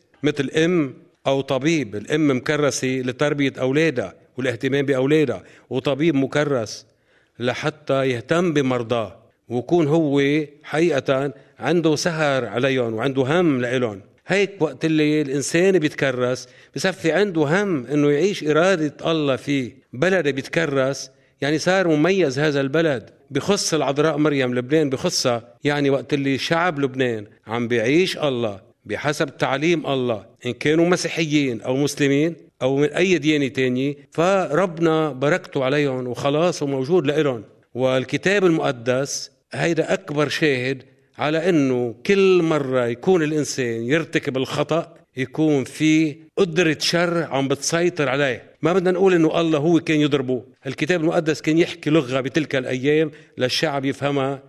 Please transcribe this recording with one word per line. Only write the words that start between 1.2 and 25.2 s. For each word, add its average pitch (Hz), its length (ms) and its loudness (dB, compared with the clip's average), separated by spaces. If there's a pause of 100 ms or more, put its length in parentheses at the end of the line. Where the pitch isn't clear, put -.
أو 139 140 2
طبيب، 135 540 -2
الأم 143 420 0
مكرسة 139 500 -2 (180)
لتربية 143 540 -2
أولادها 131 560 0 (220)
والاهتمام 131 480 -2
بأولادها، 135 580 0 (260)
وطبيب 139 460 0
مكرس 135 720 -2 (540)
لحتى 135 680 -2
يهتم 160 440 0
بمرضاه 120 640 -2 (300)
ويكون 139 380 0
هو 143 340 2 (420)
حقيقة 143 720 0 (260)
عنده 156 360 2
سهر 147 500 0
عليهم 120 480 0
وعنده 131 280 -2
هم 143 400 2
لإلهم. 120 400 -2 (260)
هيك 196 340 -2
وقت 147 240 -2
اللي 151 360 2
الإنسان 165 580 0
بيتكرس 127 680 -2 (280)
بصفي 165 360 -2
عنده 175 300 2
هم 165 440 0
إنه 147 260 2
يعيش 160 320 0
إرادة 156 680 0
الله 147 240 0
في 127 360 -4 (220)
بلد 165 340 0
بيتكرس، 139 840 -2 (300)
يعني 147 160 0
صار 185 300 0
مميز 156 520 2
هذا 147 220 0
البلد. 139 480 -2 (220)
بخص 185 420 -2
العذراء 147 440 0
مريم 139 380 0
لبنان، 135 340 0
بخصها، 127 720 -2